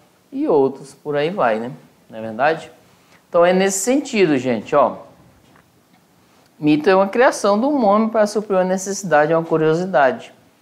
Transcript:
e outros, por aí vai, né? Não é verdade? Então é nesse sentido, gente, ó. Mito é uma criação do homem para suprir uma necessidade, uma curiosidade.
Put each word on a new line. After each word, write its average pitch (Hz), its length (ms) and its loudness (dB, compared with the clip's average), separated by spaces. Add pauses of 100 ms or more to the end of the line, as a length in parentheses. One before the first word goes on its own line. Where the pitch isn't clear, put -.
(320)
e 285 160 -6
outros, 135 460 -2
por 147 220 -10
aí 147 160 -2
vai, 127 280 -2
né? 120 120 -10 (360)
Não 117 120 -16
é - 20 -12
verdade? 123 500 -4 (560)
Então 170 160 2
é 180 100 4
nesse 196 260 0
sentido, 226 580 0
gente, 120 380 -4
ó. 120 220 2 (1600)
Mito 151 280 0
é 190 80 6
uma 196 120 4
criação 220 520 2
do 269 120 0 (120)
homem 214 260 2
para 220 180 0
suprir 208 300 -4
uma 185 60 2
necessidade, 185 680 0
uma 165 100 0
curiosidade. 160 880 0 (300)